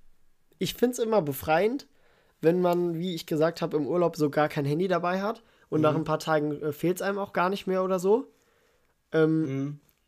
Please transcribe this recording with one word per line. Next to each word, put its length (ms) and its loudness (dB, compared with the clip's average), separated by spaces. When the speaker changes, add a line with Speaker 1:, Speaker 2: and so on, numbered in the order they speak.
Speaker 1:
ich 160 -2
find's 240 0
immer 240 2
befreiend, 680 0
wenn 200 4
man, 380 2
wie 160 -4
ich 120 -10
gesagt 360 0
hab, 120 -2
im 120 0
Urlaub 300 0
so 140 2
gar 180 2
kein 160 -4
Handy 240 0
dabei 340 -2
hat 200 -6
und 120 -2
Speaker 2:
Mhm. 20 4
Speaker 1:
nach 140 4
ein 80 -2
paar 160 0
Tagen, 320 0
äh, 100 -4
fehlt's 300 -2
einem 160 -4
auch 140 -8
gar 180 0
nicht 160 -6
mehr 160 0
oder 160 0
so. 340 2
Ähm, 360 2
Speaker 2:
Mhm. 320 -4